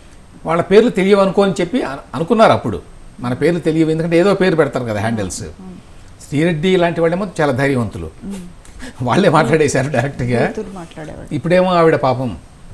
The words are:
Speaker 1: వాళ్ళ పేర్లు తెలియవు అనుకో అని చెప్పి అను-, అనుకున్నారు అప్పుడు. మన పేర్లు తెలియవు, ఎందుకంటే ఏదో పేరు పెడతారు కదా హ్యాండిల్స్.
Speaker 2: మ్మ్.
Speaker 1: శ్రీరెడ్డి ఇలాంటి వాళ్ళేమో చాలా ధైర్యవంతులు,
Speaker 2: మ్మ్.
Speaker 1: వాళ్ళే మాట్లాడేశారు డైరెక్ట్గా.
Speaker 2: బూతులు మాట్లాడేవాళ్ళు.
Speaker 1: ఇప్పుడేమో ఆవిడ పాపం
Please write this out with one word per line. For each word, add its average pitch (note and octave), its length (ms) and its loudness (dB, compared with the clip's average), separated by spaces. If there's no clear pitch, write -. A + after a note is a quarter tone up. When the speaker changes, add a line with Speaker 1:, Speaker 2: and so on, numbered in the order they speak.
Speaker 1:
వాళ్ళ E3 160 0
పేర్లు G#3+ 280 4
తెలియవు G3 300 4
అనుకో G3 220 2
అని G3 180 2
చెప్పి F3+ 220 -2
అను-, - 180 -8
అనుకున్నారు F#3+ 380 4
అప్పుడు. G#2+ 300 -2
మన B2 120 -4
పేర్లు D#3+ 280 0
తెలియవు, D#3+ 300 2
ఎందుకంటే E3 280 0
ఏదో F#3+ 160 4
పేరు F#3 220 2
పెడతారు C3+ 280 0
కదా G#2+ 160 -4
హ్యాండిల్స్. G#2+ 420 -4
Speaker 2:
మ్మ్. - 320 -16
Speaker 1:
శ్రీరెడ్డి D#3+ 400 0
ఇలాంటి E3+ 320 2
వాళ్ళేమో F3 280 0
చాలా C#3+ 120 2
ధైర్యవంతులు, A#2+ 580 -2
Speaker 2:
మ్మ్. F#3 240 -12
Speaker 1:
వాళ్ళే A#2+ 260 2
మాట్లాడేశారు D3 640 2
డైరెక్ట్గా. B2+ 560 -2
Speaker 2:
బూతులు G3 280 -8
మాట్లాడేవాళ్ళు. D#3 600 -12
Speaker 1:
ఇప్పుడేమో F3+ 400 2
ఆవిడ E3 220 4
పాపం B2+ 420 -2